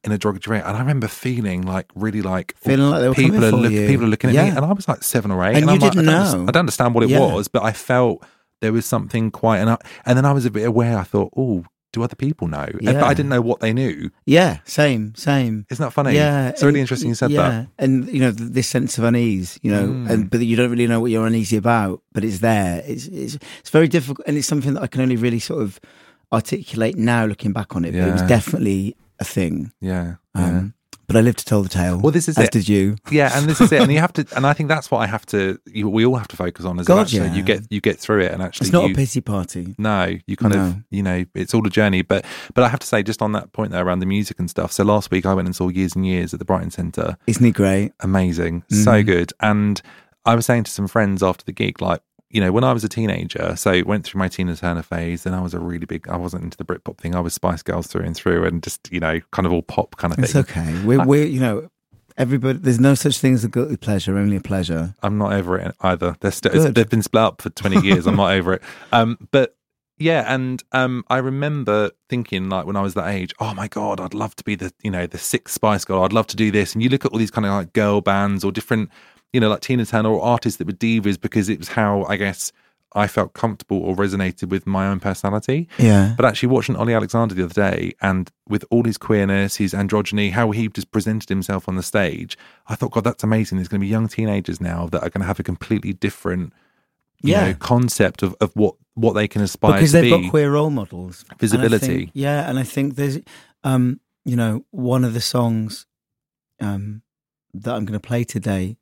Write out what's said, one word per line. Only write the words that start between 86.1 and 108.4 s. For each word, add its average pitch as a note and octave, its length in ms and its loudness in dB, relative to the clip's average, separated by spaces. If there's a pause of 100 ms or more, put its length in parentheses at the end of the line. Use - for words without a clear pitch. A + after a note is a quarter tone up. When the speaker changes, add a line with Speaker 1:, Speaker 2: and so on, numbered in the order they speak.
Speaker 1:
But A#2+ 80 4
actually A#2+ 260 2
watching A#2+ 260 2
Ollie A#2 180 0
Alexander A2 400 0
the F#2 100 -2
other E2+ 80 -6 (180)
day, E2+ 300 -4
and F#2 300 0 (180)
with G#2 220 -2
all A#2 140 4
his A2+ 140 0
queerness, G2 580 0
his F#2+ 180 -2
androgyny, G2+ 560 0
how A2 220 0
he A2 160 -2
just - 240 -10
presented G#2+ 360 -2
himself F#2+ 400 -4
on F#2 80 -4
the F#2 60 -4
stage, E2+ 560 -4 (300)
I A2+ 80 -8
thought, A#2 160 -6
"God, A2+ 120 0
that's A#2 200 -4
amazing. G#2+ 340 0
There's F2+ 100 -4
gonna G2+ 120 -2
be G2 80 -2
young A2 200 0
teenagers G2+ 520 -4
now F2 320 -4
that F2+ 100 -2
are E2+ 80 -4
gonna F#2+ 160 -4
have G2 140 -4
a - 20 -4
completely G2 500 -4
different, F#2 600 -6 (680)
you D3 120 2
Speaker 2:
Yeah. F#3+ 160 4
Speaker 1:
know, F#2+ 60 -2
concept A#2+ 680 0
of, F#2 180 -2
of G#2 140 -2
what, G#2+ 220 2 (180)
what A2+ 180 2
they G#2 160 0
can G#2+ 140 -2
aspire G#2 320 2
Speaker 2:
Because C#3+ 180 6
Speaker 1:
to E3+ 80 8
Speaker 2:
they've D3+ 160 6
Speaker 1:
be." F3 60 2
Speaker 2:
got F3+ 80 -4
queer D3 200 2
role D3+ 200 2
models. F#2 580 -8
And - 80 -20
I - 40 -8
Speaker 1:
Visibility. A2+ 460 2
Speaker 2:
think, F2 280 -4
yeah, C#3+ 340 -2
and B2+ 100 -2
I C3 40 -2
think C#3 340 -4
there's, C#3+ 220 -4 (440)
um, C3 380 0 (240)
you B2 120 -2
know, A2+ 340 -2
one B2+ 340 0
of A#2 80 0
the A#2 80 -4
songs, A2+ 640 -2 (760)
um, G#2 420 -8 (500)
that A2+ 220 -8
I'm G#2+ 100 -4
gonna G#2 160 -6
play A#2+ 240 -4
today G2 580 -4